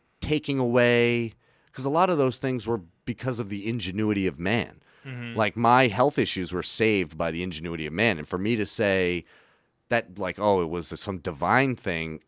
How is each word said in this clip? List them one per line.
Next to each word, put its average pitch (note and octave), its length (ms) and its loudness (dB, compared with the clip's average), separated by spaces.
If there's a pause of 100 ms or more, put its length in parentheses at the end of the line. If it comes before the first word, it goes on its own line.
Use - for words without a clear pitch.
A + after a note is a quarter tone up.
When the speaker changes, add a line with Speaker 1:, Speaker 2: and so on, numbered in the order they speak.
(200)
Speaker 1:
taking C#3+ 380 -2
away, A#2+ 760 2 (400)
'cause C3 140 -10
a C#3 40 -2
lot F3+ 200 4
of E3 80 2
those C3 200 2
things B2+ 280 -4
were A2+ 160 -2 (240)
because A#2+ 340 -4
of G#2 80 -6
the G2+ 180 -6
ingenuity G#2 600 -2
of D2 120 -2
man. F#2+ 440 -2 (240)
Speaker 2:
Mm-hmm. A#2+ 300 -12
Speaker 1:
Like, G#2+ 200 2
my B2 300 6
health B2 320 2
issues F2+ 340 -2
were F2+ 100 -2
saved G2 540 0
by E2 140 -2
the E2 120 -6
ingenuity E2 440 -6
of D2 80 -6
man. G2+ 240 2
And D2+ 100 -10
for F#2 80 -4
me G#2 200 0
to G#2 100 -2
say F#2 580 0 (640)
that, G#2+ 300 -2
like, F2+ 200 -4
"Oh, G2+ 220 4
it E2 80 0
was E2+ 200 -6 (120)
some F#2+ 180 -6
divine G2 560 0
thing," D#2+ 540 -6